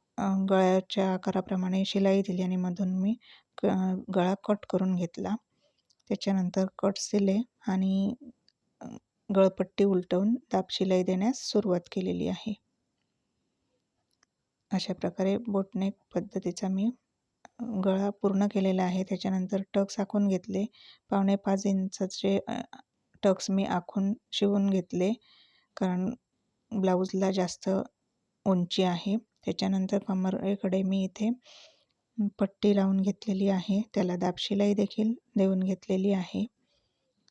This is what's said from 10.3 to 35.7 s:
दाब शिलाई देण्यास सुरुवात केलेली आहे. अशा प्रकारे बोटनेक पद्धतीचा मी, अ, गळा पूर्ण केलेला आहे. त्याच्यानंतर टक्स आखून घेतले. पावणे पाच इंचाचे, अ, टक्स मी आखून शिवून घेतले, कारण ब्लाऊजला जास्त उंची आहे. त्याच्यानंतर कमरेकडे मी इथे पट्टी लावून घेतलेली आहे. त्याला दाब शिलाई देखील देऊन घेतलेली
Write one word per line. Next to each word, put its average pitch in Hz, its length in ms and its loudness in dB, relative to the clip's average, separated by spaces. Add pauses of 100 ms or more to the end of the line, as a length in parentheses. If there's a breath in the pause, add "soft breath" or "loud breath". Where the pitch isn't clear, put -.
दाब 190 360 -2
शिलाई 185 340 2
देण्यास 185 360 0
सुरुवात 185 420 0 (100)
केलेली 180 360 -2
आहे. 185 260 -6 (2250)
अशा 190 220 -2
प्रकारे 190 440 -2
बोटनेक 196 560 -4 (220)
पद्धतीचा 185 520 -4
मी, 196 240 0 (680)
अ, 247 40 -10 (220)
गळा 196 240 2
पूर्ण 196 420 0
केलेला 190 320 2
आहे. 185 200 0
त्याच्यानंतर 190 580 -2 (120)
टक्स 196 260 0
आखून 202 280 0
घेतले. 190 380 -2 (440 loud breath)
पावणे 196 260 2
पाच 196 300 0
इंचाचे, 196 840 -2
अ, - 140 -6 (600)
टक्स 196 260 2
मी 190 140 2
आखून 190 500 -2 (180)
शिवून 202 380 2
घेतले, 180 440 0 (640 soft breath)
कारण 185 360 -2 (680)
ब्लाऊजला 185 500 2
जास्त 190 380 -2 (760)
उंची 185 380 2
आहे. 180 340 0
त्याच्यानंतर 190 840 -2
कमरेकडे 190 800 -2
मी 190 200 0
इथे 208 260 -2 (1080 loud breath)
पट्टी 202 360 2
लावून 196 240 4
घेतलेली 196 480 0
आहे. 190 340 0 (120)
त्याला 180 220 0
दाब 180 220 -2
शिलाई 202 360 0
देखील 214 400 0 (220)
देऊन 190 240 2
घेतलेली 190 520 0